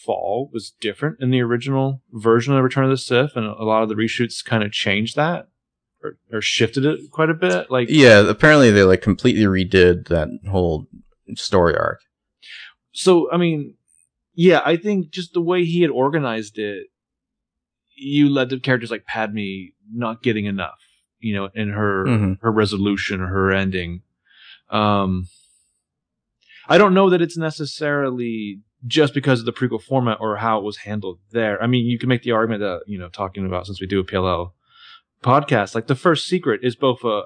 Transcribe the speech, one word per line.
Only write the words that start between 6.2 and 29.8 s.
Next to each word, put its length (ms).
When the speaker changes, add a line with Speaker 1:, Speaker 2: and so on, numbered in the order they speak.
Speaker 1:
or 80
shifted 460
it 140
quite 180
a 60
bit? 360
Like 200
Speaker 2:
Yeah, 360
apparently 440
they, 140
like, 180
completely 420
redid 640
that 200
whole 380
story 420
arc. 240
Speaker 1:
So, 400
I 40
mean, 380
yeah, 300
I 120
think 340
just 240
the 80
way 240
he 160
had 80
organized 680
it, 280
you 340
led 200
to 100
characters 300
like 140
Padme 640
not 300
getting 240
enough, 320
you 160
know, 200
in 160
her, 360
Speaker 2:
Mm-hmm. 260
Speaker 1:
her 100
resolution 680
or 80
her 240
ending. 500
Um, 560
I 100
don't 160
know 160
that 120
it's 140
necessarily 1200
just 260
because 280
of 60
the 60
prequel 300